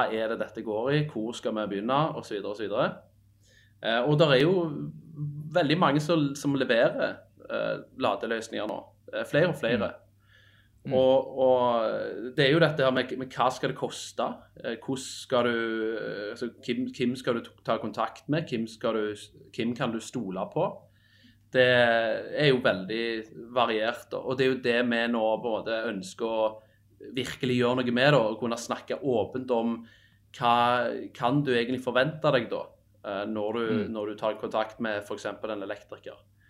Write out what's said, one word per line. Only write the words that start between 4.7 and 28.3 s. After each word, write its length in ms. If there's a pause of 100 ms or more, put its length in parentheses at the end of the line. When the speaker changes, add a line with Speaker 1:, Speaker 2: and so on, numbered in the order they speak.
Speaker 1:
veldig 280
mange 220
som, 340
som 200
leverer, 640 (220)
eh, 360 (200)
ladeløsninger 720
nå. 80 (300)
Eh, 180
flere 240
og 80
flere. 320
Speaker 2:
Mm. 120 (800)
Mm. 100
Speaker 1:
Og, 440
og 920
det 140
er 80
jo 80
dette 180
her 160
med, 220
med 120
hva 220
skal 220
det 40
koste? 540 (240)
Eh, 240
hvordan 240
skal 480
du, 100 (280)
eh, 400
altså, 200 (120)
hvem, 280
hvem 280
skal 180
du 160 (140)
ta 140
kontakt 500
med? 180
Hvem 220
skal 260
du, 200 (340)
hvem 260
kan 160
du 100
stole 460
på? 240 (800)
Det 100
er 880
jo 100
veldig 440 (460)
variert, 580
da. 100
Og 180
det 80
er 60
jo 100
det 200
vi 260
nå 140 (140)
på 140
en 60
måte 300
ønsker 420
å 220 (520)
virkelig 560
gjøre 220
noe 160
med, 180
da, 80
og 200